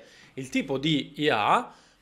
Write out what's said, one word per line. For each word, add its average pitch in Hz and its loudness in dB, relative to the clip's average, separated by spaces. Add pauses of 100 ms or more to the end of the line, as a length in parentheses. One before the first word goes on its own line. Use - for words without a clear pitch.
(360)
il 131 -12
tipo 139 -2
di 143 0
I 151 0
A 139 2 (280)